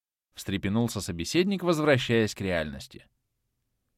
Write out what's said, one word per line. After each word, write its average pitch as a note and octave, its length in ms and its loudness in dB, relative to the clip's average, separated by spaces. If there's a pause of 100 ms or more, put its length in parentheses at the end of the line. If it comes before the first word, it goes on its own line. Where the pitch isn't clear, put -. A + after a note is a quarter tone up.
(360)
встрепенулся G2 640 -2
собеседник, F3 640 0
возвращаясь C#3 720 2
к - 60 -10
реальности. D#2 680 -4 (920)